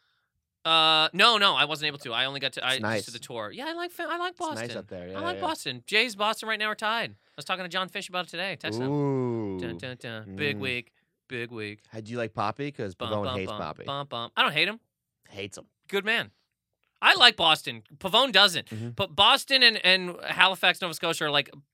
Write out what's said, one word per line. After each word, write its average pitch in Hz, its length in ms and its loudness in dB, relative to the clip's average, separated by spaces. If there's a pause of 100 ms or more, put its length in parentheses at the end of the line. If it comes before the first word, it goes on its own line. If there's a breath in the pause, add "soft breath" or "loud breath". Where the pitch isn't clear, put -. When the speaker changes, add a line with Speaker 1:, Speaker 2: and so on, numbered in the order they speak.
(640)
Speaker 1:
Uh, 160 480 6
no, 220 240 6
no, 202 180 4
I 135 120 2
wasn't 151 220 -4
able 143 100 -6
to. 131 160 -8
I 123 100 0
only 139 160 -4
got 131 140 -4
to, - 100 -8
I 127 100 0
Speaker 2:
It's 127 80 -4
nice. 107 220 -2
Speaker 1:
just 117 80 -14
did 117 100 -14
the - 40 -16
tour. 110 260 -8
Yeah, 247 160 -12
I 330 60 -8
like 349 160 -8
Fe-, 349 180 -10
I 320 80 -4
like 349 160 -4
Speaker 2:
It's 359 80 -14
nice 339 80 -6 (120)
Speaker 1:
Boston. 240 180 -6
Speaker 2:
up 185 100 -14
there. 87 200 -12
Speaker 1:
I - 40 -12
Speaker 2:
Yeah, - 80 -10
Speaker 1:
like 349 160 -4
Speaker 2:
yeah. 392 60 -8
Speaker 1:
Boston. 302 440 -6
Jays, 220 300 2
Boston 214 320 -2
right 220 100 -2
now 214 100 -2
are 214 60 -2
tied. 214 360 -4
I 101 40 -20 (220)
was 143 80 -12
talking 185 200 -4
to 180 40 -8
John 185 200 -4
Fish 185 200 -8
about 180 180 -4
it - 40 -20
today. 185 280 -6
Text 113 220 -4
him. 135 100 -2
Speaker 2:
Ooh. 127 680 -2
Speaker 1:
Dun, 90 160 -6
dun, 127 240 -12
dun. 110 360 -12
Big 143 200 -2
Speaker 2:
Mm. 104 40 -8
Speaker 1:
week. 123 320 -6 (360)
Big 120 220 -8
week. 107 300 -10 (100)
Speaker 2:
How 110 100 -14
do 107 100 -12
you 120 60 -8
like 113 160 -4
Poppy? 117 380 -4
'Cause 107 240 -6
Speaker 1:
Bum, 120 160 -6
Speaker 2:
Pavone 104 140 -2
Speaker 1:
bum, 127 140 -4
Speaker 2:
hates 95 120 -4
Speaker 1:
bum, 107 100 -8
Speaker 2:
Poppy. 78 240 -8
Speaker 1:
bum, 143 220 -8
bum. 117 300 -8
I 226 60 4
don't 247 100 2
hate 156 160 4
him. 220 120 -6 (480)
Speaker 2:
Hates - 300 -10
him. - 80 -18 (220)
Speaker 1:
Good 196 160 -2
man. 214 260 -2 (720)
I 277 140 8
like 240 200 8
Boston. 151 460 0 (160)
Pavone 226 340 2
doesn't. 190 380 4
Speaker 2:
Mm-hmm. 113 200 -8
Speaker 1:
But 170 240 -6
Boston 254 480 4
and, 226 220 8
and 185 400 4
Halifax, 180 560 2
Nova 165 140 -4
Scotia 165 320 -2
are, 147 40 0
like, 143 200 2 (240)